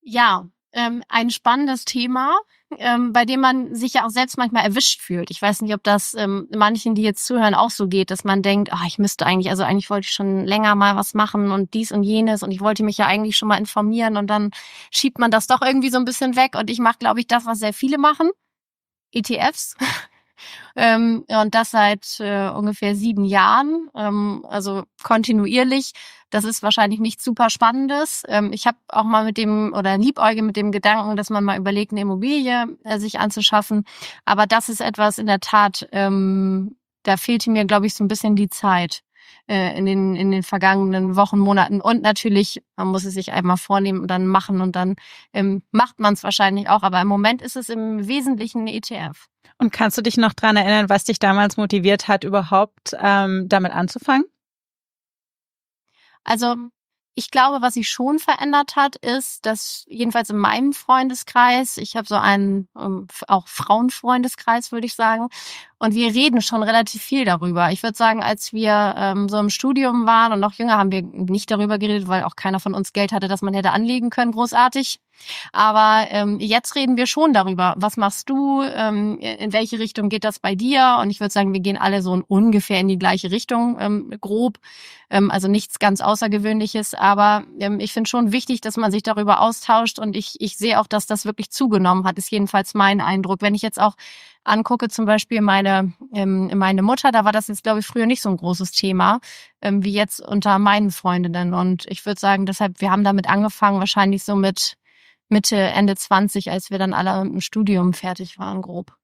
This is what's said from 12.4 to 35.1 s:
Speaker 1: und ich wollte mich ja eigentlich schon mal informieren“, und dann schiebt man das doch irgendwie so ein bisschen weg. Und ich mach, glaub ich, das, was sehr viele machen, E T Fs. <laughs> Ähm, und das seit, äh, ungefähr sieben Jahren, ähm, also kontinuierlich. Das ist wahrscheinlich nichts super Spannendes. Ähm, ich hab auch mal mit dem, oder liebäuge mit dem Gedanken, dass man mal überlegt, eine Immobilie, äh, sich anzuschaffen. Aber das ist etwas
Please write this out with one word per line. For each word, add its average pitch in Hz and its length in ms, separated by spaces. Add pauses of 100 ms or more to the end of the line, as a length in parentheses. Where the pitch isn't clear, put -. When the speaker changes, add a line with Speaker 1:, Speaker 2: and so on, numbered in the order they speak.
Speaker 1:
und 202 100
ich 190 100
wollte 214 220
mich 208 140
ja 208 100
eigentlich 208 280
schon 214 140
mal 202 80
informieren“, 214 580
und 202 120
dann 208 240 (400)
schiebt - 280
man 233 120
das 220 160
doch 254 140
irgendwie 269 280
so 247 80
ein 254 80
bisschen 247 320
weg. 262 200
Und 214 120
ich 240 100
mach, 233 200
glaub 226 180
ich, 240 100
das, 233 180
was 226 140
sehr 214 140
viele 269 240
machen, 302 320 (800)
E 233 100
T - 160
Fs. - 420
<laughs> 262 60 (880)
Ähm, 233 540
und 214 260
das 226 160
seit, 208 480
äh, 202 300
ungefähr 208 440
sieben 202 300
Jahren, 226 720
ähm, 208 540
also 196 340 (180)
kontinuierlich. 240 920 (360)
Das 214 140
ist 226 180
wahrscheinlich 208 380
nichts 220 240
super 226 260
Spannendes. 269 760
Ähm, 208 240
ich 214 160
hab 214 80 (140)
auch 214 160
mal 220 180
mit 220 140
dem, 214 360
oder 196 240
liebäuge 220 440
mit 214 160
dem 208 160
Gedanken, 208 420
dass 202 140
man 208 160
mal 196 120
überlegt, 202 360
eine 202 80
Immobilie, 240 840
äh, 214 160
sich 208 180
anzuschaffen. 208 680 (400)
Aber 208 200
das 220 220
ist 226 140
etwas 214 360